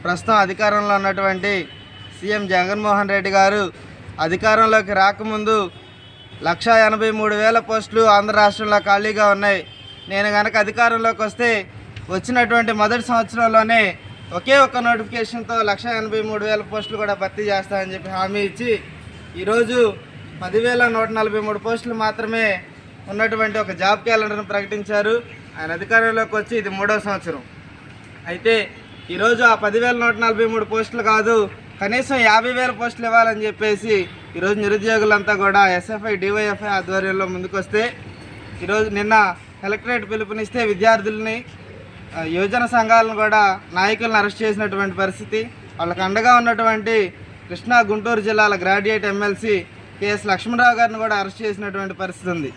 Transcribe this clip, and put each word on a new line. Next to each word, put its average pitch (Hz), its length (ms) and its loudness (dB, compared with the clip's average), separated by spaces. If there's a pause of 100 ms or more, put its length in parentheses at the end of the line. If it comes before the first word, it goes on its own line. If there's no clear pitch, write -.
ప్రస్తుతం 180 420 0
అధికారంలో 208 500 0
ఉన్నటువంటి 196 580 -2 (600)
సీఎం 208 320 -4
జగన్మోహన్ 202 640 0
రెడ్డి 196 200 0
గారు 196 340 4 (560)
అధికారంలోకి 214 720 2
రాకముందు 214 640 0 (840)
లక్షా 170 300 2 (140)
ఎనభై 220 240 0
మూడు 214 240 0
వేల 220 240 4
పోస్టులు 220 420 -2
ఆంధ్ర 208 340 4
రాష్ట్రంలో 208 440 4
ఖాళీగా 202 460 2 (100)
ఉన్నాయి. 202 260 0 (480)
నేను 202 200 0
గనక 208 280 0
అధికారంలోకి 220 640 2
వస్తే 226 280 0 (600)
వచ్చినటువంటి 233 600 0
మొదటి 214 300 0
సంవత్సరంలోనే 226 800 2 (520)
ఒకే 214 240 2
ఒక్క 262 200 4
నోటిఫికేషన్‌తో 233 840 -2
లక్షా 208 300 -2 (100)
ఎనభై 220 200 -4
మూడు 214 240 -4
వేల 214 160 0
పోస్టులు 214 360 -8
కూడా 202 160 -2
భర్తీ 190 300 -6
చేస్తానని 190 500 -4
చెప్పి 190 160 -12
హామీ 190 320 -4
ఇచ్చి 226 300 -4 (680)
ఈరోజు 233 380 0 (640)
పదివేల 240 440 2
నూట 226 220 0
నలభై 214 300 -2
మూడు 208 200 -4
పోస్టులు 226 340 -6
మాత్రమే 220 520 -2 (640)
ఉన్నటువంటి 214 500 -2
ఒక 196 120 -4
జాబ్ 190 360 0
క్యాలెండర్ను 214 460 -2
ప్రకటించారు. 208 640 -2 (420)
ఆయన 160 140 -8
అధికారంలోకి 220 640 0
వచ్చి 220 220 -2
ఇది 196 120 -4
మూడో 202 300 -2
సంవత్సరం. 165 440 -8 (880)
అయితే 180 240 0 (560)
ఈరోజు 220 340 2
ఆ 233 120 6
పదివేల 226 480 0
నూట 233 120 0
నలభై 226 300 0
మూడు 220 200 -2
పోస్టులు 220 380 -4
కాదు, 214 460 2 (320)
కనీసం 254 380 -2
యాభై 226 400 4
వేల 254 120 0
పోస్టులు 233 340 -6
ఇవ్వాలని 226 400 2
చెప్పేసి 208 500 0 (420)
ఈరోజు 196 220 0
నిరుద్యోగులంతా 214 760 2
కూడా 196 260 4 (140)
ఎస్ఎఫ్ఐ, 208 400 -6
డివైఎఫ్ఐ 202 520 -4
ఆధ్వర్యంలో 190 680 -2
ముందుకొస్తే 190 500 -4 (800)
ఈరోజు 208 260 0
నిన్న 208 260 0 (480)
కలెక్టరేట్ 208 480 -4
పిలుపునిస్తే 220 540 -4
విద్యార్థుల్ని, 214 680 2 (800)
ఆ, 165 80 -8
యువజన 196 420 0
సంఘాలను 226 500 4
కూడా 214 280 4 (300)
నాయకులను 214 480 0
అరెస్ట్ 202 220 -4
చేసినటువంటి 196 520 -2
పరిస్థితి. 196 460 -4 (380)
వాళ్ళకు 175 280 -4
అండగా 220 340 4
ఉన్నటువంటి 226 540 0 (540)
కృష్ణా 233 300 0
గుంటూరు 214 420 0
జిల్లాల 214 340 2
గ్రాడ్యుయేట్ 196 500 0
ఎంఎల్సీ 202 500 -2 (440)
కేఎస్ 202 260 -4
లక్ష్మణరావు 233 500 2
గారిని 226 220 0
కూడా 220 180 -2
అరెస్ట్ 196 260 -6
చేసినటువంటి 196 520 -6
పరిస్థితి 180 420 -8
ఉంది. 143 220 -6